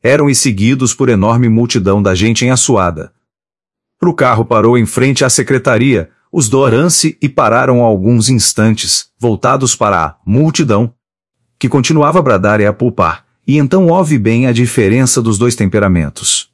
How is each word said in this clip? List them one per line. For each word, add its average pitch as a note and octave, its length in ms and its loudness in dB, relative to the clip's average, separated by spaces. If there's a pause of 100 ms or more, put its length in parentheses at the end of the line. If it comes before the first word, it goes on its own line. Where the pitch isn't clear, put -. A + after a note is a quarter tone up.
eram C#3+ 280 2
e C3 60 0
seguidos A#2+ 580 -2
por C3 160 0
enorme A#2 400 2
multidão A2 520 0
da F#2+ 140 0
gente G#2+ 300 -2
em B2+ 60 0
assuada. F2+ 600 -2 (880)
O F3 120 0
carro A#2+ 320 0
parou A#2 320 2
em A2+ 80 2
frente C3 400 0
à B2+ 40 0
secretaria, B2 800 0 (220)
os C3+ 160 -2
Dorance C3+ 760 0
e C#3+ 60 -2
pararam B2 540 0
alguns A2 480 0
instantes, A2 760 -2 (120)
voltados B2 560 -2
para F#2+ 300 0
a D2+ 100 -10 (100)
multidão, A#2+ 680 0 (680)
que C3 80 -4
continuava D3 520 0
a - 20 2
bradar G#2+ 400 0
e G2+ 40 2
a G#2 60 2
pulpar, G#2 540 -4 (200)
e C#3+ 120 0
então E3+ 300 2
houve E3 300 0
bem A#2 300 0
a B2 40 0
diferença A#2+ 720 0
dos A2 160 -2
dois A#2+ 180 0
temperamentos. F#2 1000 -2